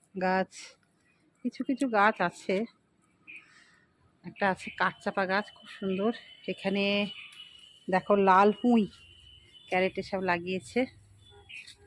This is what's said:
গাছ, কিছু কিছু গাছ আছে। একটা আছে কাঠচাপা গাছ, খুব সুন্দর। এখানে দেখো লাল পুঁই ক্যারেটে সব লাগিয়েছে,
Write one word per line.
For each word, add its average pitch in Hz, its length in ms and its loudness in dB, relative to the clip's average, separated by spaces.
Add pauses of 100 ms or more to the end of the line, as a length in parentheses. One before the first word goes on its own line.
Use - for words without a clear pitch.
(220)
গাছ, 185 300 0 (920)
কিছু 247 200 -6
কিছু 269 240 -2
গাছ 214 340 2
আছে। 190 440 -2 (1600)
একটা 175 260 -2
আছে - 200 -4
কাঠচাপা 190 560 -2
গাছ, 190 200 0 (100)
খুব - 140 -20
সুন্দর। 190 420 -2 (360)
এখানে 202 600 -2 (840)
দেখো 185 260 2
লাল 196 360 6
পুঁই 226 360 4 (800)
ক্যারেটে 185 360 0
সব 190 180 -6
লাগিয়েছে, 185 640 -2 (1000)